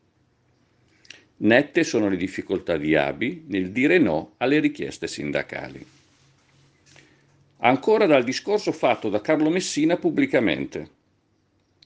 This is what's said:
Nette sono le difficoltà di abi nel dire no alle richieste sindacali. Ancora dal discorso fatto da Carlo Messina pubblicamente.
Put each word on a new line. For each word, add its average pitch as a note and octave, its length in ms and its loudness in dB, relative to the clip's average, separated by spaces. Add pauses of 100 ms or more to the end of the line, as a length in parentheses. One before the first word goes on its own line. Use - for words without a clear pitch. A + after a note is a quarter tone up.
(1400)
Nette B2 460 4
sono G#2+ 260 0
le G2 80 0
difficoltà F2+ 600 -4
di D2+ 180 2
abi D2+ 520 -2
nel F#2+ 240 -2
dire D3 280 2
no D#2+ 380 0
alle C#3 220 0
richieste C#3+ 460 -4
sindacali. C#2+ 800 -8 (1700)
Ancora G#3 500 4
dal C#3 160 4
discorso G3 480 -4
fatto A#2 380 -2
da G#2 120 -2
Carlo D#3 300 0
Messina E3+ 460 0
pubblicamente. A#2 920 -2 (960)